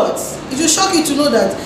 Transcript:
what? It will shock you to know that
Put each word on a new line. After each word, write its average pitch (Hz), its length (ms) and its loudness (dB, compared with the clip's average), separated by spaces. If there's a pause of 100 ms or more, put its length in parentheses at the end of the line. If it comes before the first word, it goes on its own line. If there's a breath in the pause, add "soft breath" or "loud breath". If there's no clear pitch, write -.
what? - 120 -4 (340)
It 262 80 -4
will 320 80 2
shock 381 260 2
you 320 100 4
to 285 120 -2
know 285 140 2
that 208 200 2 (160 loud breath)